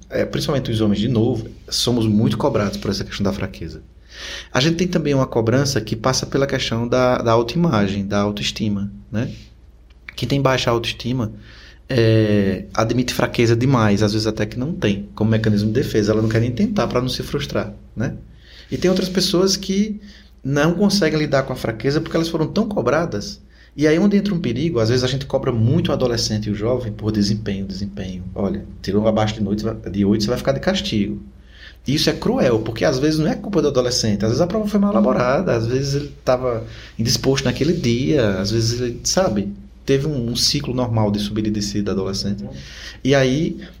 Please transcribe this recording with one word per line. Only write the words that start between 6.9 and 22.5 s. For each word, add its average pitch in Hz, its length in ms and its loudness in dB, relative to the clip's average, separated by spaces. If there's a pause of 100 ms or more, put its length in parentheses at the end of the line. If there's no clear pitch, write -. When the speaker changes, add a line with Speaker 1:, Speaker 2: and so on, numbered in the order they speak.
Speaker 1:
da 113 120 2
autoimagem, 113 760 2
da 101 140 -2
autoestima, 104 720 -2 (200)
né? 110 200 -4 (840)
Quem 120 140 -4
tem 139 120 0
baixa 131 280 2
autoestima, 117 600 -2 (580)
é, 107 840 4
admite 117 400 0
fraqueza 117 420 2
demais, 113 480 4
às 104 100 2
vezes 110 140 0
até 107 180 -2
que 107 140 -8
não 147 140 -4
tem, - 420 -2
como 110 160 2
mecanismo 107 380 2
de 107 40 -2
defesa. 110 380 2
Ela 110 100 2
não 113 80 2
quer 117 100 2
nem 123 120 0
tentar 202 360 0
pra 123 140 0
não 127 80 -2
se 123 140 -6
frustrar, 110 500 -4 (220)
né? 110 200 -4 (560)
E 131 60 -4
tem 175 120 2
outras 185 200 0
pessoas 185 480 2
que 202 420 -2 (440)
não 143 300 2
conseguem 175 440 2
lidar 143 260 2
com 131 100 -6
a - 20 -8
fraqueza 127 440 -2
porque - 160 -6
elas 165 140 0
foram 156 180 -2
tão 220 200 0